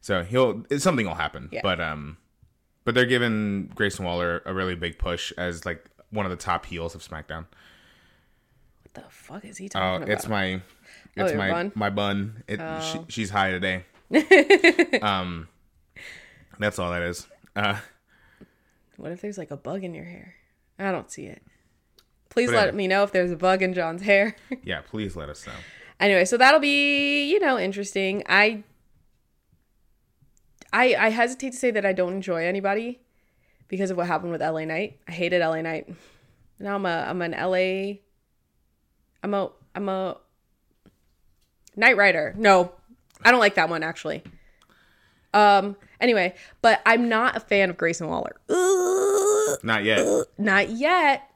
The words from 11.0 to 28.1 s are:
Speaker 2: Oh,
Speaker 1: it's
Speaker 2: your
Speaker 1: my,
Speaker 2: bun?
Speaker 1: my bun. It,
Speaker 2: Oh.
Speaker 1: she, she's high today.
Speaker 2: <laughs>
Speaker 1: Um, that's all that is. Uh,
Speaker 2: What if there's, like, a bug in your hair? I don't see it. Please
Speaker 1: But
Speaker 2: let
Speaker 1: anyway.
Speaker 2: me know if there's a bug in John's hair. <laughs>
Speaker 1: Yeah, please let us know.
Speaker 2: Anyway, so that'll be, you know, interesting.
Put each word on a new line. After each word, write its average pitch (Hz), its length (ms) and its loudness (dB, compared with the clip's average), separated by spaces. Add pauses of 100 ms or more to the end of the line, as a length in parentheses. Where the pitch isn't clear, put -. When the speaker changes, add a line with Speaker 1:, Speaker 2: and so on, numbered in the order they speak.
Speaker 2:
Oh, - 60 -2
Speaker 1:
it's 185 80 0
Speaker 2:
your 143 60 -2
Speaker 1:
my, 98 140 -2
Speaker 2:
bun? 175 220 -4
Speaker 1:
my 107 160 -2
bun. 101 600 -4
It, 104 100 -6
Speaker 2:
Oh. 160 220 -10
Speaker 1:
she, 160 180 -8 (140)
she's 107 160 -6
high 95 220 0
today. 92 340 -4 (260)
Speaker 2:
<laughs> 339 920 4
Speaker 1:
Um, 90 460 -4 (1120)
that's 104 200 -2
all 87 120 -2
that 87 120 -4
is. 87 220 -6 (300)
Uh, 101 220 0 (1200)
Speaker 2:
What - 160 -10
if 180 80 -14
there's, 208 160 -10
like, 165 140 -12
a 143 60 -12
bug 185 280 -10
in 170 80 -10
your 160 120 -14
hair? 175 300 -20 (420)
I 196 140 -4
don't - 180 -8
see - 180 -16
it. - 140 -20 (880)
Please 240 200 0
Speaker 1:
But 233 80 2
Speaker 2:
let 214 100 6
Speaker 1:
anyway. 175 120 -4
Speaker 2:
me 196 100 0
know 196 140 4
if 202 100 -4
there's 180 180 2
a 170 60 -6
bug 185 260 2
in 185 100 0
John's 170 280 -4
hair. 202 340 4 (140)
<laughs> 254 160 -10
Speaker 1:
Yeah, 80 160 -6
please 101 340 -8
let 76 140 -10
us - 180 -16
know. 60 60 -14 (480)
Speaker 2:
Anyway, 190 240 6
so 240 100 -2
that'll 269 240 8
be, 285 720 0
you 403 80 2
know, 277 180 2
interesting. 196 720 -4